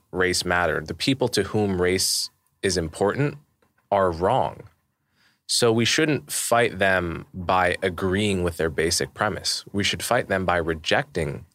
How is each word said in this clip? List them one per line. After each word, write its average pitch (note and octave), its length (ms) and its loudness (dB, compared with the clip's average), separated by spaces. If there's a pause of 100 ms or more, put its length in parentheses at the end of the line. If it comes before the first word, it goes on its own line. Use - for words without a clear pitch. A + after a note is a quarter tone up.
(120)
race F2+ 340 0
matter, F2 400 0
the E2+ 80 -8
people C3+ 360 0
to G2+ 140 0
whom G2 380 0
race - 480 0 (320)
is F#2 160 0
important, G2 600 -2 (540)
are F#2+ 200 2
wrong. F2+ 520 0 (840)
So A#2 240 2
we A#2 140 4
shouldn't D#3 460 0
fight A#2 480 2
them F2+ 540 0
by F2+ 480 2
agreeing F#2+ 600 0
with F2 140 -2
their E2 120 0
basic D#2 440 -2
premise. - 580 -4
We G2+ 140 0
should F2 180 -4
fight - 240 0
them F#2+ 180 -2
by F2 120 2
rejecting D#2+ 960 -2